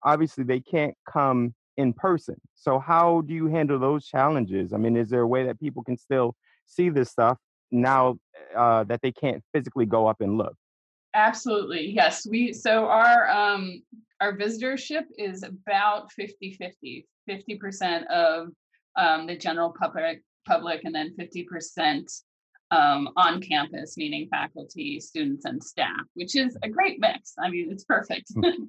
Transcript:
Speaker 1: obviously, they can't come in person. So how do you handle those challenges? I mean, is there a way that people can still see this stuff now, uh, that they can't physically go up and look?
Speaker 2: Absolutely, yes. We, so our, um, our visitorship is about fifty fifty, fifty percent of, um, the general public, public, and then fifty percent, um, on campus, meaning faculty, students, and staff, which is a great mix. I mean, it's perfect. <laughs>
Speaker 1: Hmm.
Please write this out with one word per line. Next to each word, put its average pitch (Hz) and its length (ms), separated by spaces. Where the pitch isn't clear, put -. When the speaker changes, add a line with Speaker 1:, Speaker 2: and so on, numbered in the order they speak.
Speaker 1:
obviously, 151 420
they 127 160
can't 151 340
come 127 440
in 131 160
person. - 420
So 135 240
how 170 420
do 151 120
you 160 140
handle 151 320
those 139 260
challenges? 107 680
I 104 40
mean, 117 200
is 113 120
there 123 120
a 117 60
way 127 180
that 120 140
people 131 240
can 123 140
still 123 380
see 175 240
this 139 200
stuff 120 280
now, 127 460
uh, 113 300
that 117 160
they 131 100
can't 131 320
physically 131 320
go 110 220
up 110 140
and 104 160
look? - 180
Speaker 2:
Absolutely, 208 760
yes. 202 400
We, 226 240
so 220 340
our, 233 420
um, 202 520
our 202 160
visitorship 254 680
is 196 260
about 202 680
fifty 196 420
fifty, 151 540
fifty 202 300
percent 196 540
of, 165 400
um, 160 300
the 175 100
general 170 420
public, 160 420
public, 165 360
and 160 100
then 160 240
fifty 175 260
percent, 160 680
um, 147 440
on 180 260
campus, 151 560
meaning 151 320
faculty, 147 680
students, 143 460
and 131 180
staff, - 380
which 180 200
is 262 280
a 220 60
great 370 300
mix. - 400
I 180 100
mean, 175 220
it's 190 140
perfect. 185 460
<laughs> - 40
Speaker 1:
Hmm. 349 340